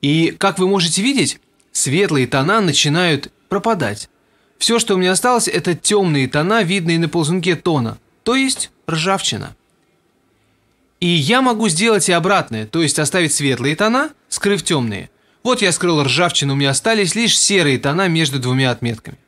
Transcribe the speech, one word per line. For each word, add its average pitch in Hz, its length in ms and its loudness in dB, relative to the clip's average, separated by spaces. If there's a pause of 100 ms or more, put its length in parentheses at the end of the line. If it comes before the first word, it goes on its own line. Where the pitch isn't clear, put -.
И, 156 360 2
как 196 220 -2
вы 185 80 2
можете 185 340 0
видеть, 233 380 0 (320)
светлые 147 560 0
тона 147 320 0
начинают 160 720 0 (160)
пропадать. 185 640 -4 (480)
Все, 233 220 0
что 208 160 0
у - 20 2
меня 185 160 2
осталось, 240 340 2
это 180 280 -2
темные 165 520 2
тона, 175 360 0
видные 170 360 0
на 165 80 0
ползунке 170 480 0
тона, 123 440 -2 (240)
то 240 120 0
есть 269 360 -2 (180)
ржавчина. 160 680 -4 (1400)
И 180 80 0
я 175 340 2
могу 226 280 2
сделать 202 400 0
и - 20 4
обратное, 170 540 0
то 165 160 -4
есть 151 180 0
оставить 156 320 0
светлые 131 460 -2
тона, 247 320 0 (180)
скрыв 202 360 -2
темные. 113 460 -4 (340)
Вот 247 180 0
я 190 100 2
скрыл 160 320 2
ржавчину, 139 480 0
у 135 60 -2
меня 143 140 2
остались 202 440 0
лишь 220 240 2
серые 151 400 2
тона 165 300 0
между 160 280 0
двумя 127 340 0
отметками. 117 460 -6 (100)